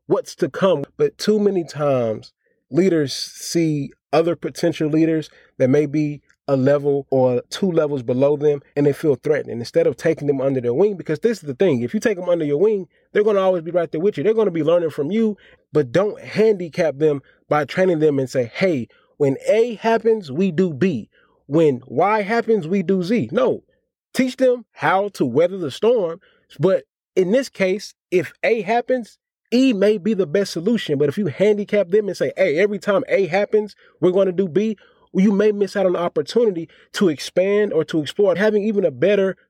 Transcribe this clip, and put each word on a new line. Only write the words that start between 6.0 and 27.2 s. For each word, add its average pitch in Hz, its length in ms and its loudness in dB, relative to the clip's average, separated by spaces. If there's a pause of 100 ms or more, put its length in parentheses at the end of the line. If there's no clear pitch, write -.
a 139 80 2
level 143 540 0
or 127 400 2
two 190 220 -4
levels 147 320 -2
below 135 320 2
them, 143 260 0 (140)
and 143 100 2
they 143 60 4
feel 139 240 0
threatened. 147 340 -4
And 117 100 -8
instead 165 280 0
of 135 80 -2
taking 151 320 -2
them 135 120 0
under 135 200 0
their 120 120 -2
wing, 196 240 2
because 156 220 -6
this 233 200 0
is - 40 -20
the 143 120 -8
thing, 143 280 2
if 120 100 -6
you 214 60 -2
take 214 180 0
them 180 120 -8
under 170 160 0
your 143 140 0
wing, 196 280 0 (240)
they're 208 140 2
gonna 202 160 2
always 185 240 0
be 165 80 -8
right 165 180 0
there 156 100 -4
with 202 160 0
you. 139 60 -4
They're 202 100 2
gonna 220 200 2
be 165 100 -2
learning 165 280 2
from 143 200 -4
you, 214 260 0 (360)
but 147 180 0
don't 190 300 -2
handicap 175 800 0
them 147 220 0 (280)
by 147 160 0
training 185 340 0
them 147 220 2
and 131 100 -4
say, 127 140 -2 (100)
"Hey, 156 320 -2 (300)
when 139 220 0 (100)
A 226 260 2
happens, 220 560 0
we 175 220 0
do 170 200 0
B. 135 380 -2 (360)
When 143 420 2
Y 202 340 0
happens, 220 460 0
we 190 160 0
do 190 180 0
Z." 170 300 -2
No, 139 320 -2 (500)
teach 254 220 -2
them 247 340 0
how 190 440 0
to 156 120 -2
weather 170 320 0
the 151 140 -6
storm. 202 480 0 (400)
But 190 240 2 (320)
in 185 160 2